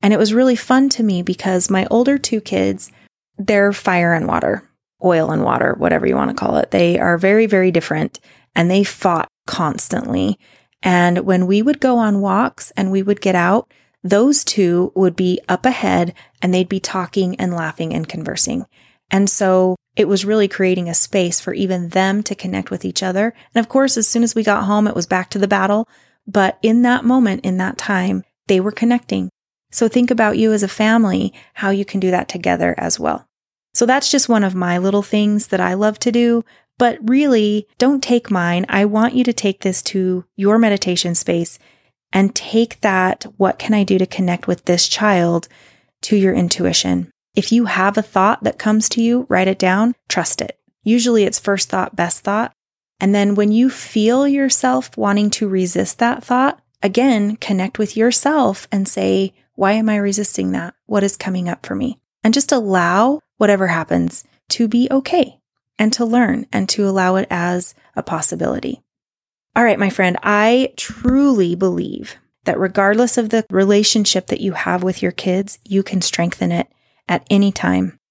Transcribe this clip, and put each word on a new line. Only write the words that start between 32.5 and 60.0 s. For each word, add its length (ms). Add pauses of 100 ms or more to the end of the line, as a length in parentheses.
as 220
well. 260 (480)
So 120
that's 260
just 180
one 140
of 120
my 220
little 260
things 440
that 140
I 120
love 260
to 120
do. 320 (340)
But 240
really, 640 (100)
don't 260
take 260
mine. 400
I 160
want 300
you 80
to 100
take 280
this 220
to 420 (100)
your 240
meditation 560
space 420 (560)
and 220
take 460
that, 440 (120)
"What 200
can 160
I 100
do 140
to 80
connect 420
with 180
this 220
child?" 600 (560)
to 120
your 180
intuition. 760 (240)
If 160
you 140
have 320
a 60
thought 400
that 160
comes 300
to 120
you, 280
write 180
it 120
down, 360 (120)
trust 340
it. 160 (260)
Usually 400
it's 160
first 300
thought, 260
best 280
thought. 300 (460)
And 140
then 220
when 160
you 180
feel 580
yourself 680
wanting 360
to 160
resist 520
that 240
thought, 360 (220)
again, 540
connect 440
with 180
yourself 760
and 160
say, 460 (220)
"Why 180
am 160
I 80
resisting 540